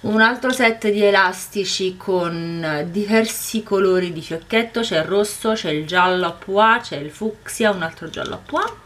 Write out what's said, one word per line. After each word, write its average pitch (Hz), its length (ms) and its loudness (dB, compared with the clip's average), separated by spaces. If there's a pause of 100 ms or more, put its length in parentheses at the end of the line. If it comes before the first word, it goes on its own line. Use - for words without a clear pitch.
Un 220 200 2
altro 247 320 2
set 226 360 2
di 208 140 2
elastici 190 920 2
con 170 920 -2
diversi 214 760 0
colori 185 500 2
di 160 80 -8
fiocchetto, 220 580 -2
c'è 196 200 0
il 156 40 0
rosso, 208 480 0
c'è 202 200 -2
il 151 140 -2
giallo 180 400 2
a 175 60 -2
pois, 220 560 2
c'è - 80 -8
il 151 160 -8
fucsia, 214 600 -2
un 180 120 -4
altro 160 260 -10
giallo - 260 -8
a - 20 -12
pois 415 340 -4 (140)